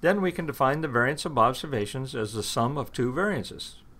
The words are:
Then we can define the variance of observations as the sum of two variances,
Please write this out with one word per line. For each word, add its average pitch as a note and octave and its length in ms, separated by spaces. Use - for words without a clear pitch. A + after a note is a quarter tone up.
Then F#3+ 180
we F#3 120
can E3+ 160
define C#3 340
the D#3 60
variance B2+ 380
of D3+ 120
observations C3 800
as G#2+ 180
the A2 80
sum A#2+ 340
of C#3 160
two B2+ 220
variances, E3 720